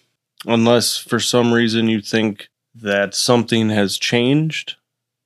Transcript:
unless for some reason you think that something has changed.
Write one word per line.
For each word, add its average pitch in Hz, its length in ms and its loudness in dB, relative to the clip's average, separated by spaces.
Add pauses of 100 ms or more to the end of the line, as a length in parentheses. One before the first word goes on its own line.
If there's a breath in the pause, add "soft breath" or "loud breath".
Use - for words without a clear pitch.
(460)
unless 117 500 2
for - 240 -4
some 120 320 0
reason 113 360 0
you 110 120 0
think 107 480 -4 (260)
that 101 400 -2
something 117 560 0
has 101 280 -2
changed. 139 800 -2 (480)